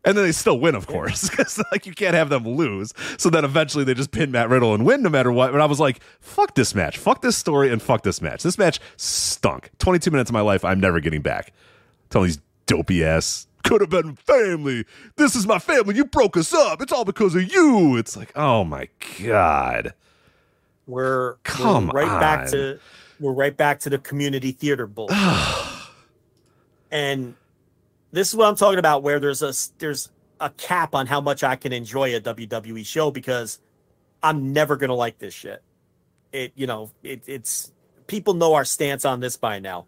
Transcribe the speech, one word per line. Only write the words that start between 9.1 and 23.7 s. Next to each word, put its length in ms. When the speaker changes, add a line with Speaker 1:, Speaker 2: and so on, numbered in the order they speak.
Speaker 1:
Twenty-two 320
minutes 220
of 20
my 80
life 240
I'm 140
never 200
getting 220
back. 320
Telling 200
these 100
dopey 400
ass, 400
"Could 180
have 100
been 240
family. 720
This 180
is 100
my 140
family. 360
You 100
broke 300
us 160
up. 300
It's 100
all 140
because 300
of 160
you." 440
It's 220
like, 180
oh 280
my 260
God. 680
Speaker 2:
We're, 560
Speaker 1:
Come 440
Speaker 2:
we're 140
right 100
Speaker 1:
on. 80
Speaker 2:
back 300
to, 300
we're 140
right 220
back 260